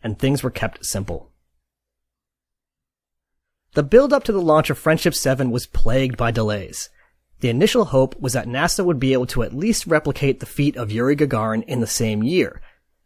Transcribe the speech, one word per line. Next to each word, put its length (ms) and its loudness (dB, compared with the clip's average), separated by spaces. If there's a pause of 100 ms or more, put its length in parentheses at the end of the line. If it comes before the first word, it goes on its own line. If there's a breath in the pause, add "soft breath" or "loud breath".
and 160 -6
things 240 0
were 80 -4
kept 360 -8
simple. 480 -8 (2500)
The 100 0
build-up 400 4
to 80 -4
the 100 0
launch 280 4
of 80 -2
Friendship 380 2
Seven 360 0
was 160 -4
plagued 480 4
by 160 0
delays. 580 -4 (520)
The 80 0
initial 360 2
hope 320 0
was 140 -6
that 160 -4
nasa 360 -2
would 140 0
be 140 0
able 160 2
to 160 -2
at 100 -6
least 320 -2
replicate 540 0
the 60 -10
feat 320 -2
of 120 -6
Yuri 280 0
Gagarin 480 0
in 160 -4
the 40 -2
same 380 -2
year. 380 -2 (440 soft breath)